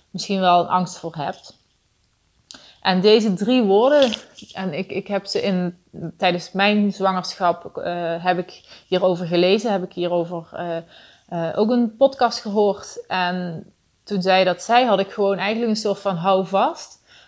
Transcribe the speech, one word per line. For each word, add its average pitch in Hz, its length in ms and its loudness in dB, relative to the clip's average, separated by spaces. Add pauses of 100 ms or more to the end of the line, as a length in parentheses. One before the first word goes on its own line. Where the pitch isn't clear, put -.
misschien 190 300 -4
wel 175 220 6
een 170 60 -4
angst 180 300 -2
voor 165 180 -10
hebt. - 420 -10 (1200)
En 185 200 2
deze 214 320 6
drie 226 300 2
woorden, 240 480 4 (420)
en 185 200 -6
ik, 185 180 -8
ik 202 160 -6
heb 196 180 -4
ze - 160 -4
in, 180 360 -2 (400)
tijdens 175 340 -2
mijn 202 400 2
zwangerschap, 185 840 -2
eh, 170 460 -6
heb 180 140 0
ik - 500 -12
hierover 180 400 0
gelezen, 185 440 2
heb 190 120 -2
ik 185 100 -12
hierover, 175 580 -4
eh, 170 260 -6 (500)
eh, 165 280 -4
ook 214 140 2
een 240 260 0
podcast 269 440 2
gehoord. 208 680 -2
En 180 580 -6 (380)
toen 202 180 -4
zij 185 220 4
dat 180 180 0
zei, 247 240 2
had 202 140 2
ik 196 120 -4
gewoon 196 260 0
eigenlijk 220 320 -2
een 214 120 -2
soort 196 180 -4
van 190 160 -4
houvast 190 840 -2 (260)